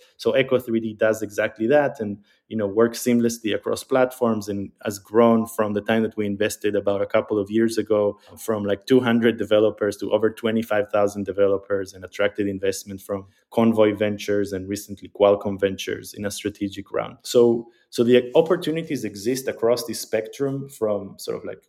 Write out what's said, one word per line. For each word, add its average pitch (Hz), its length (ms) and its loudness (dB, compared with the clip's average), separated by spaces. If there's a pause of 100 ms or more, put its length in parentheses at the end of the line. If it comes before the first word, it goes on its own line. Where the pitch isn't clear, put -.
(180)
So 113 140 -2
Echo 131 280 2
three 113 200 -2
D 113 140 -6
does 110 280 0
exactly 107 460 -4
that 143 320 2
and, 101 180 -6 (300)
you 107 100 -8
know, 104 100 -2
works 113 320 2
seamlessly 117 560 0
across 110 280 -4
platforms 120 640 0
and 101 240 -6 (120)
has 101 160 -6
grown 113 480 4
from 107 260 -2
the 101 80 -2
time 110 220 2
that 107 120 -4
we 107 100 -2
invested 101 500 -2
about 101 260 0
a 101 40 -2
couple 107 340 0
of 98 100 -2
years 113 280 2
ago 104 420 0 (180)
from, 107 260 -4
like, 101 220 -2
two 127 140 6
hundred 117 380 4
developers 107 600 2
to - 140 -8
over 107 180 2
twenty-five 110 640 -2
thousand 101 340 0
developers 98 680 -4
and 92 120 -16
attracted 101 420 -2
investment 98 540 -6
from 98 240 -8 (260)
Convoy 110 440 4
Ventures 101 580 -2
and 92 160 -6
recently 101 400 -10
Qualcomm 101 500 2
Ventures 98 540 -4
in 104 120 -10
a 101 60 -8
strategic 101 600 -8
round. - 320 -6
So, 117 460 4 (200)
so - 140 0
the 123 320 4
opportunities 160 680 0
exist 107 440 -6
across 113 380 0
the 113 80 -6
spectrum 135 760 -6
from 101 480 -4
sort 110 200 -8
of, 107 80 -14
like, 98 220 -14